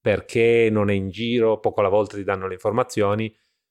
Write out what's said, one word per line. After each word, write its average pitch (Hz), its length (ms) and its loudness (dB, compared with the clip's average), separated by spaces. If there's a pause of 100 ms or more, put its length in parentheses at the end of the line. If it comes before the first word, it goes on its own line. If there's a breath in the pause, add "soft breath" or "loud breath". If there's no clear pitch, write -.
perché 117 680 2
non 104 200 0
è - 20 0
in 95 160 -2
giro, 113 520 0
poco - 200 -2
alla 101 80 2
volta 101 280 0
ti 101 80 -8
danno 95 220 -4
le 95 80 -8
informazioni. 107 800 -2 (360)